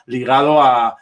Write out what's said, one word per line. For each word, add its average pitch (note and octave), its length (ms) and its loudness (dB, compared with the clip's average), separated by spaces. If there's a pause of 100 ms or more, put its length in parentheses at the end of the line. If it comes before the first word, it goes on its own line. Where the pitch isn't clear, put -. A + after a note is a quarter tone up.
ligado C3+ 560 0
a, B2+ 400 0